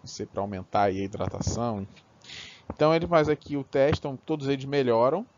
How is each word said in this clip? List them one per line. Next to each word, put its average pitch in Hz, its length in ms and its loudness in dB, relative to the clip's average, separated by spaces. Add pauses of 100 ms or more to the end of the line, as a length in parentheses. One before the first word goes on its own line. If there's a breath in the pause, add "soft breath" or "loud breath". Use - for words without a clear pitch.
Não - 60 -20
sei, 107 200 -10
pra - 160 -6
aumentar 101 400 -2
aí 98 180 2
a 98 40 -2
hidratação, 101 760 -4
enfim. - 200 -14 (720 loud breath)
Então 151 200 4
ele 165 120 0
faz 160 220 4
aqui 147 280 -2
o 139 80 -4
teste, 143 360 2
então 139 160 -8
todos 147 320 -4
eles 135 160 0
melhoram. 139 600 2 (140)